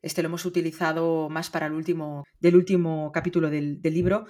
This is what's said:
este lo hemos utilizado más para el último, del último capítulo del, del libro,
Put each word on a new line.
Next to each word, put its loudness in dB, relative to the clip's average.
este -4
lo 0
hemos -6
utilizado 0
más -6
para -4
el -4
último, -4
del 6
último 2
capítulo 0
del, -4
del 0
libro, 0